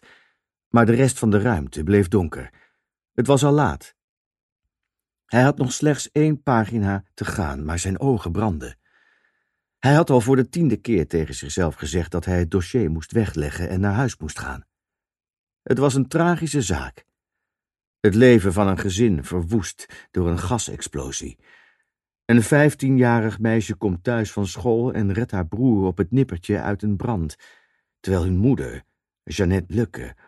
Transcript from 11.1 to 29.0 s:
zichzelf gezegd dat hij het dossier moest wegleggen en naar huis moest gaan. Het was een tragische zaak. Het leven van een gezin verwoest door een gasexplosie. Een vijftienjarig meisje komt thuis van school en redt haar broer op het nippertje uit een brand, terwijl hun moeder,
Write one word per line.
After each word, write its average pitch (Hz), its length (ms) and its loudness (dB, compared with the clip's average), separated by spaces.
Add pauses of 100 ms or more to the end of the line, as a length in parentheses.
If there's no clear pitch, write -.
zichzelf 80 400 -4
gezegd 80 360 -6
dat 87 140 -6
hij 90 140 0
het 85 120 -2
dossier 98 380 -2
moest 82 220 -6
wegleggen 78 580 -4
en 92 100 -2
naar 101 140 0
huis 120 240 -2
moest 78 220 -12
gaan. 67 260 -12 (1000)
Het - 140 0
was 135 160 2
een 131 140 0
tragische 160 540 0
zaak. 76 440 -6 (960)
Het 98 160 2
leven 113 380 6
van 101 140 2
een 95 100 0
gezin 95 460 0
verwoest - 880 -6
door 90 180 -2
een 85 100 -2
gasexplosie. 73 960 -8 (880)
Een 117 180 4
vijftienjarig 123 960 2
meisje 110 360 0
komt 90 280 -4
thuis 117 280 -2
van 101 160 -4
school 117 460 -2
en 98 200 -2
redt 113 180 -4
haar 90 160 -4
broer 107 400 0
op 90 100 -4
het 95 140 -2
nippertje 101 500 -2
uit 98 200 -6
een 104 140 -2
brand, 92 400 -4 (640)
terwijl 92 240 0
hun 92 140 0
moeder, 87 460 0 (400)